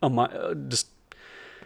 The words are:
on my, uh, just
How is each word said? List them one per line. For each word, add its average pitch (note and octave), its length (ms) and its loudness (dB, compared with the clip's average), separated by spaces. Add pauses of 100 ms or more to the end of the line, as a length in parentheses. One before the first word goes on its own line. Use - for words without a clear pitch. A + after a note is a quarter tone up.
on C3+ 120 4
my, A#2+ 100 6
uh, - 300 -2
just C3+ 340 -2 (760)